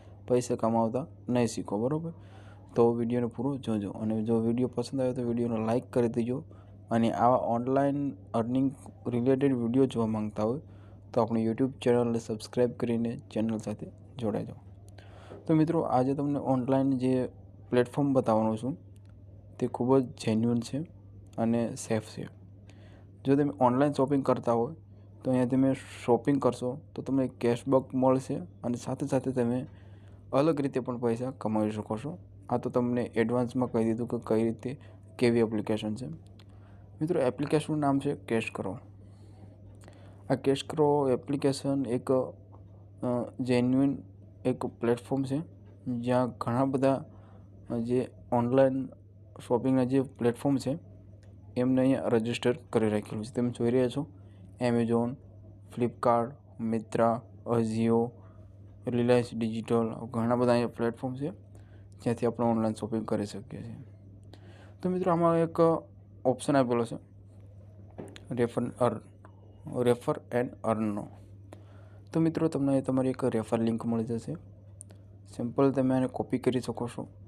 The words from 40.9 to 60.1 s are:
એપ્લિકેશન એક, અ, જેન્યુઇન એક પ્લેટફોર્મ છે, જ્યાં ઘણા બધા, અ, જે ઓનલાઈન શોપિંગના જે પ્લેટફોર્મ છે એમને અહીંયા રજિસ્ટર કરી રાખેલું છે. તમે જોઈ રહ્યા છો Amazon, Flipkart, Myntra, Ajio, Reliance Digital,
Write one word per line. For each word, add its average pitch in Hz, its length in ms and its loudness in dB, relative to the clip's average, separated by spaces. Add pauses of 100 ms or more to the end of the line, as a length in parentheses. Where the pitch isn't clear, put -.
એપ્લિકેશન 139 800 -2
એક, 123 260 -2
અ, 131 200 0 (1080)
જેન્યુઇન 127 600 2 (420)
એક 127 220 -2
પ્લેટફોર્મ 120 580 -2
છે, 135 180 -4 (440)
જ્યાં 123 520 0
ઘણા 123 260 0
બધા, 135 400 2 (680)
અ, 120 60 -4
જે 120 320 -2 (240)
ઓનલાઈન 131 540 4 (600)
શોપિંગના 127 380 2
જે 131 180 2
પ્લેટફોર્મ 131 540 0
છે 135 220 -4 (800)
એમને 131 240 2
અહીંયા 131 260 4
રજિસ્ટર 120 520 2 (120)
કરી 110 180 2
રાખેલું 107 360 -2
છે. 110 100 -12
તમે 123 160 0
જોઈ 120 200 -2
રહ્યા 127 180 2
છો 143 180 -6 (560)
Amazon, 117 520 2 (600)
Flipkart, 117 520 2 (440)
Myntra, 113 460 2 (380)
Ajio, 113 540 2 (800)
Reliance 120 500 2
Digital, 113 720 -2